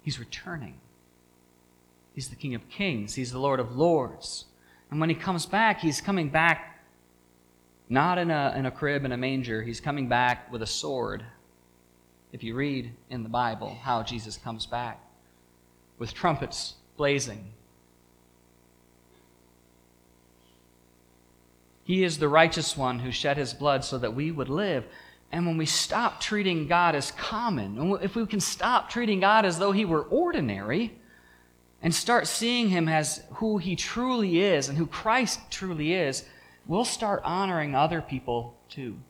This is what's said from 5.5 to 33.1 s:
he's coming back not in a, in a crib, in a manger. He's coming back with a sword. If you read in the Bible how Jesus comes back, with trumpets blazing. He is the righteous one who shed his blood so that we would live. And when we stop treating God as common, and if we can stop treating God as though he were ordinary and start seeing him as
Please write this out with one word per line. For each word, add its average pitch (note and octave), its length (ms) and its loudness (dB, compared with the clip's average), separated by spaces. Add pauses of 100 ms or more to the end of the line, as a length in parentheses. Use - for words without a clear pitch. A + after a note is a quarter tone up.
he's D#3 180 0
coming F3+ 300 0
back D#3+ 460 2 (1120)
not D#3 280 4
in E3+ 140 2
a, C#3+ 240 2
in C3 100 0
a B2 60 -2
crib, C#3+ 340 -2
in B2 60 -2
a A#2+ 60 -4
manger. B2 460 -2
He's A#2 160 -8
coming C#3+ 300 -4
back B2 420 2
with A2+ 100 -8
a G#2+ 60 -4
sword. A2+ 560 -4 (1080)
If B2+ 100 -12
you A2+ 100 -6
read C3 400 -4 (160)
in B2 140 -8
the A2+ 60 -8
Bible A2+ 520 -2
how A#2+ 220 0
Jesus G#2+ 340 -8
comes A2+ 280 -8
back, A#2+ 360 -6 (960)
with A#2 160 -8
trumpets - 640 -4 (200)
blazing. A#2+ 580 -2 (4000)
He F#3 180 4
is D#3+ 160 0
the D3+ 80 2
righteous D#3+ 480 4
one B2+ 240 0
who B2 120 -4
shed C#3+ 260 0
his C3 160 -4
blood C3+ 320 2
so C3+ 120 -4
that A#2 160 -2
we D3 180 -2
would C3 180 -4
live. D#3+ 360 -2 (460)
And E3+ 140 0
when E3 120 0
we D#3 80 0
stop - 560 0
treating F#3 460 0
God E3+ 280 4
as C3+ 160 -2
common, D#3+ 680 -4
and F3 240 0
if G3 140 -4
we A#3 100 0
can G#3 140 -2
stop - 500 0
treating A3 300 0
God G#3 260 6
as E3+ 140 2
though G3 140 4
he G#3 100 4
were D#3+ 200 2
ordinary G3+ 960 0 (840)
and E3+ 120 2
start A3 340 2
seeing A#3+ 420 2
him E3+ 180 4
as D#3 360 0 (100)